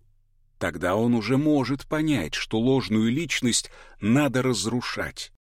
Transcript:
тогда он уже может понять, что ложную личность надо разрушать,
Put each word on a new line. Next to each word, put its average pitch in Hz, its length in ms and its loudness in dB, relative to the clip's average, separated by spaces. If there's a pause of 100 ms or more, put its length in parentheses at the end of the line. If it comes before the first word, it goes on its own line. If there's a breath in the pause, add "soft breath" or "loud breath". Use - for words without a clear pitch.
(580)
тогда 87 380 -2
он 120 180 2
уже 113 220 0
может 143 500 0
понять, 151 480 -2
что - 240 -2
ложную 113 540 2
личность 131 580 -2 (300 loud breath)
надо 127 420 2
разрушать, 110 880 -4 (180)